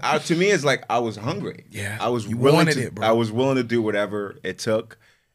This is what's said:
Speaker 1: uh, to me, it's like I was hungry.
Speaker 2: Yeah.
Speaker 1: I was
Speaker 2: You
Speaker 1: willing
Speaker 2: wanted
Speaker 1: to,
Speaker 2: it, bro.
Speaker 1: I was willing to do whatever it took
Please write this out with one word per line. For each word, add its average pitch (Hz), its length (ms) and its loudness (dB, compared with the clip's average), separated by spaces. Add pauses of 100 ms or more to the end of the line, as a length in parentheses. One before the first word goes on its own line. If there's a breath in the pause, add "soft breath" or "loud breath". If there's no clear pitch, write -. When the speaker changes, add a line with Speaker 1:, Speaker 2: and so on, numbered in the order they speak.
Speaker 1:
uh, 147 180 0
to 175 160 0
me, 185 140 2
it's 160 140 2
like 131 260 0
I 113 80 2
was 113 180 -2
hungry. 117 540 -6
Speaker 2:
Yeah. 104 300 -8
Speaker 1:
I 110 80 -2
was 120 180 -2
Speaker 2:
You 110 100 -4
Speaker 1:
willing 135 200 6
Speaker 2:
wanted 160 180 4
Speaker 1:
to, 131 120 -4
Speaker 2:
it, 80 80 -10
bro. 107 120 -2
Speaker 1:
I 113 60 4
was 113 200 2
willing 131 240 0
to 127 80 0
do 117 180 0
whatever 104 600 -2
it 92 160 -8
took 110 400 -2 (360)